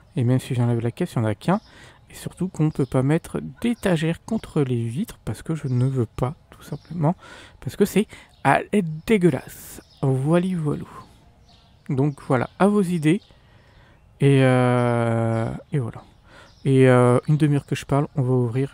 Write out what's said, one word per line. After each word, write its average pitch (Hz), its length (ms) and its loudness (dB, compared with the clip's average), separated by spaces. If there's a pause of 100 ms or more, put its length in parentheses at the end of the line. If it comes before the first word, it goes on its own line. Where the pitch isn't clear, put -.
(160)
Et 131 80 0
même 127 160 2
si - 140 -6
j'enlève 120 260 0
la 117 100 -2
caisse, - 240 -8
il 123 60 -2
n'y 113 40 0
en 110 40 0
a 104 60 -2
qu'un. 196 260 -2 (500)
Et - 40 -20
surtout - 340 -8
qu'on - 200 -2
peut - 160 -2
pas 131 180 -2
mettre 151 380 -2 (220)
d'étagère 170 640 -2
contre - 340 -4
les 123 240 -2
vitres 127 400 -8
parce - 180 -10
que 160 120 -6
je 147 140 -8
ne 127 180 0
veux 131 180 0
pas, - 300 -6 (160)
tout - 120 -20
simplement. 160 540 -4 (440)
Parce - 160 -12
que 202 100 2
c'est, 208 200 0 (380)
ah, 135 160 4 (460)
dégueulasse. - 720 0 (220)
Voili 151 500 0
voilou. 151 380 -6 (1000)
Donc 139 400 -2
voilà, 123 300 0
à 185 100 4
vos 208 140 2
idées. 175 400 0 (1000)
Et, 139 220 6
euh, 120 1080 2 (200)
et 151 80 -2
voilà. 113 220 -8 (600)
Et, 131 240 6
euh, 123 300 6 (100)
une 151 80 4
demi-heure 143 300 0
que - 80 -4
je - 100 -10
parle, 143 300 -2
on 139 80 -2
va 127 100 0
ouvrir 123 420 -2